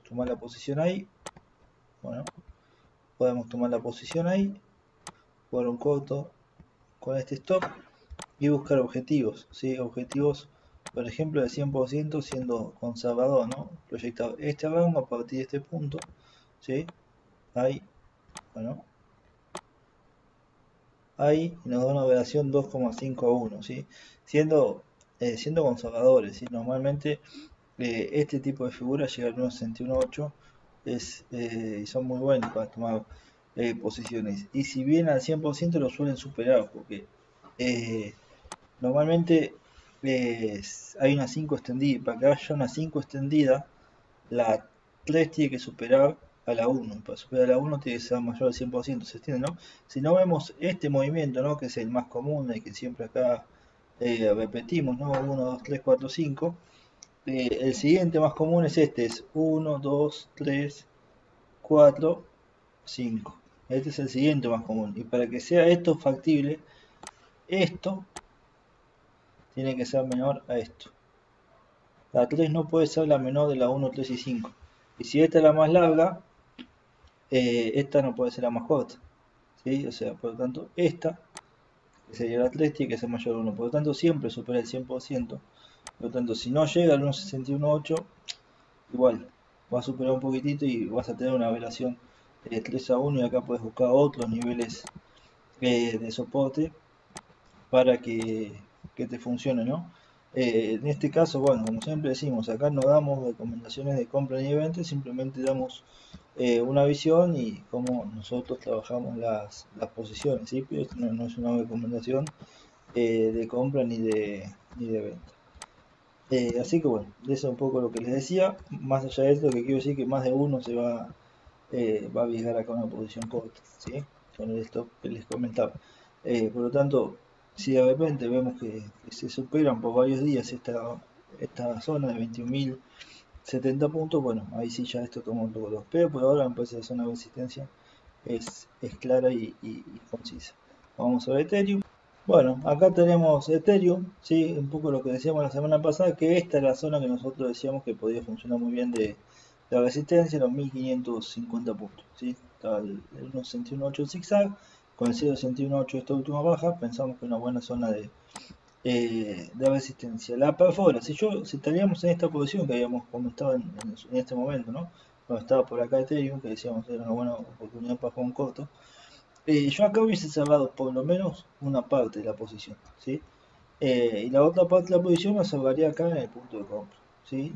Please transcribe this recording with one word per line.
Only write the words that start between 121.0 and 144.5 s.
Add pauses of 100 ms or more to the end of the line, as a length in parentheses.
eh,
va
a
arriesgar
acá
una
posición
corta, (160)
¿sí? (320)
Con
el
stop (140)
que
les
comentaba. (500)
Eh,
por
lo
tanto, (360)
si
de
repente
vemos
que, (220)
que
se
superan
por
varios
días
esta, (360)
esta
zona
de
veintiún
mil (640)
setenta
puntos,
bueno,
ahí
sí
ya
esto
toma
un
poco
de, (100)
pero
por
ahora
me
parece
que
la
zona
de
resistencia (560)
es, (120)
es
clara
y,
y,
y (100)
concisa. (420)
Vamos
a
ver
Ethereum. (420)
Bueno,
acá
tenemos
Ethereum, (140)
¿sí?